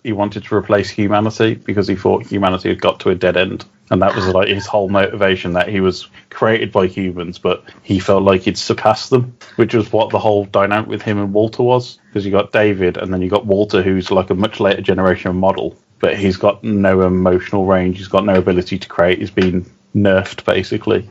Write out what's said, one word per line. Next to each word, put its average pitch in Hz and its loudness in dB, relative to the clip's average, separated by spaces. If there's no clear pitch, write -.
he 117 -4
wanted 101 -4
to - -4
replace 101 0
humanity 107 0
because 101 -2
he 98 0
thought 98 0
humanity 95 -2
had 92 -2
got - 0
to 98 0
a 95 2
dead 90 0
end. 92 -2
And 95 2
that 98 2
was, 95 -4
like, 92 2
his 101 -2
whole 101 0
motivation, 95 0
that 90 0
he 104 -2
was 92 -2
created 113 -2
by 95 2
humans, 90 -6
but - -2
he 98 0
felt 98 2
like 95 4
he'd 98 -4
surpassed - 0
them, 123 0
which 117 2
was 107 0
what 107 0
the 107 0
whole 101 2
dynamic 104 0
with 107 -6
him 104 -2
and 101 -4
Walter 113 0
was. 123 0
'Cause 98 -4
you 98 -4
got 98 0
David, 95 2
and 92 -6
then 92 -2
you 92 -2
got 104 0
Walter, 104 2
who's, 95 -2
like, 95 0
a 101 0
much 104 -2
later 98 0
generation 92 0
model, 95 -2
but 98 0
he's 95 0
got 101 0
no 98 2
emotional 92 0
range, 92 2
he's - -16
got 98 2
no 98 2
ability 92 0
to - -14
create, 90 0
he's 101 -8
been 92 0
nerfed, 95 0
basically. 101 -2